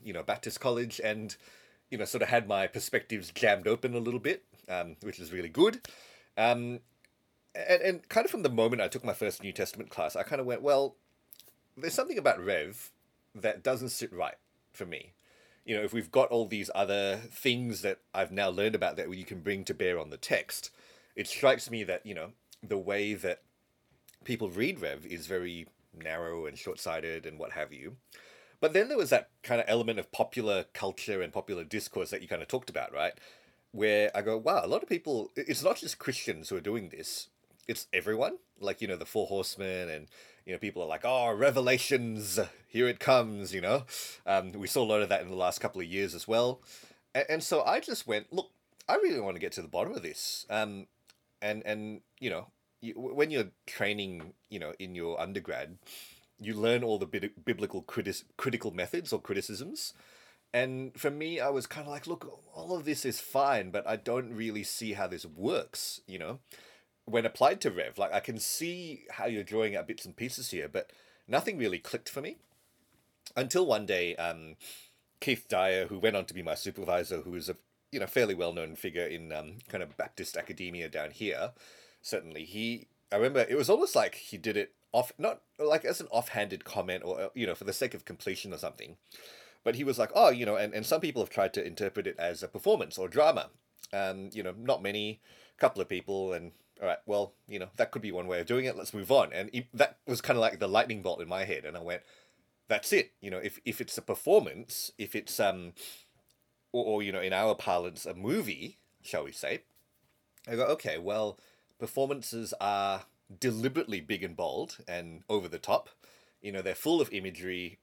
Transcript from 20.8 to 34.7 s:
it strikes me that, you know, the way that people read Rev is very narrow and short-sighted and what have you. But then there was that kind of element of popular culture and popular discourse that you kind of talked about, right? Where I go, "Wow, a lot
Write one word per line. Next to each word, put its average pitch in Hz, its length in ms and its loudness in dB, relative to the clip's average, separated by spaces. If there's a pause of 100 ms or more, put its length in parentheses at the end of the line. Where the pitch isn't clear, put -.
it 104 120 -4
strikes - 420 4
me 113 140 -4
that, 90 220 -2
you 104 100 -10
know, 85 160 -10 (320)
the 101 140 -2
way 101 380 0
that 87 260 -2 (840)
people 110 260 -2
read 123 300 -2
Rev 76 260 -6
is 85 220 -10
very 87 400 -4 (260)
narrow 82 520 -6
and 71 120 -10
short-sighted 82 680 -6
and 78 120 -12
what 78 140 -8
have 73 220 -6
you. 76 240 -14 (640)
But 156 100 4
then 196 160 6
there 285 100 -2
was 160 120 0
that 127 200 6 (140)
kind 120 160 2
of - 80 2
element 113 320 4
of - 120 -6
popular 107 600 0
culture 98 480 -2
and 85 120 -4
popular 92 320 -4
discourse 95 460 -4
that - 100 -4
you 87 80 -12
kind 82 120 -2
of 76 60 -10
talked 127 220 -4
about, - 240 -4
right? 78 200 0 (600)
Where 104 420 6
I 101 60 2
go, 110 160 2
"Wow, 139 260 4
a 85 40 -2
lot 117 160 2